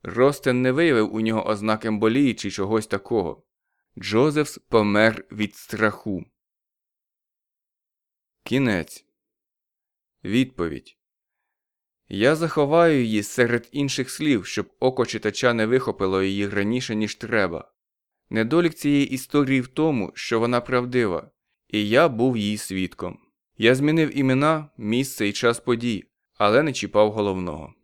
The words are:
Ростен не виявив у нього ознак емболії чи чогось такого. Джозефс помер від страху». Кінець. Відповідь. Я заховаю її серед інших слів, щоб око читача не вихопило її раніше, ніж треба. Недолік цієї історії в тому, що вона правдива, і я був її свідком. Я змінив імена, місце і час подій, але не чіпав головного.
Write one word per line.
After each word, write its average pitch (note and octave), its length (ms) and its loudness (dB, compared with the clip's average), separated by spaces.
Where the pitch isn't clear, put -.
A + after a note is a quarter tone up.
Ростен B2+ 580 2
не B2+ 100 2
виявив C3 420 2
у A2 60 -2
нього A2 260 0
ознак G#2+ 380 -2
емболії A2+ 500 2
чи G2+ 160 -8
чогось G#2 360 -2
такого. F#2+ 600 -4
Джозефс C#3 600 0
помер A2 720 2
від G#2+ 240 -4
страху». G#2 680 -4
Кінець. A2 600 -2
Відповідь. F2+ 760 -4
Я A#2 280 2
заховаю D#3 680 2
її A2 200 0
серед A#2 500 0
інших C#3 380 -4
слів, C#3 360 0
щоб - 340 -8
око B2+ 260 0
читача A2+ 480 -2
не A2 120 0
вихопило G2+ 560 0
її G2+ 260 -2
раніше, G#2+ 460 -2
ніж G#2+ 200 -4
треба. G2+ 580 -4
Недолік D#3 440 0
цієї C#3+ 320 0
історії C3+ 540 0
в B2 80 -10
тому, C#3+ 460 -2
що - 260 -2
вона A#2+ 200 0
правдива, B2 680 -2
і G#2 200 -2
я C#3+ 200 4
був B2 280 0
її G#2 220 -2
свідком. F#2 600 -8
Я A2+ 180 4
змінив D3+ 440 0
імена, C#3+ 580 0
місце A2+ 520 -2
і G2+ 40 -2
час A#2 280 0
подій, A#2 440 -2
але G#2+ 280 4
не D3 100 -2
чіпав G#2 400 2
головного. F#2 720 -4